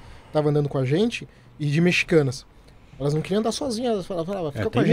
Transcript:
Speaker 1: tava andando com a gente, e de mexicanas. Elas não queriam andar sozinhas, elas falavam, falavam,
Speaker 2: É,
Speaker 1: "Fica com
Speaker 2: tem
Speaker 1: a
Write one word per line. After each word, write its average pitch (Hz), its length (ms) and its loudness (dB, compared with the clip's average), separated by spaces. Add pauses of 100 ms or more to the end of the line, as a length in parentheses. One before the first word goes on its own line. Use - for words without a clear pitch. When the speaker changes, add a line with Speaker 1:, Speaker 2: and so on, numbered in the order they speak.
(320)
Speaker 1:
tava 151 180 2
andando 147 180 2
com 143 100 -4
a 131 60 0
gente, 165 420 0 (320)
e 147 80 -4
de 147 140 2
mexicanas. 165 640 2 (560)
Elas 151 140 0
não 156 80 -2
queriam 196 180 0
andar 226 120 -2
sozinhas, 240 420 -4
elas 180 120 -4
falavam, 165 200 -4
falavam, 185 240 -4
Speaker 2:
É, - 20 -14
Speaker 1:
"Fica 107 140 -4
com - 40 0
Speaker 2:
tem 123 120 0
Speaker 1:
a - 100 4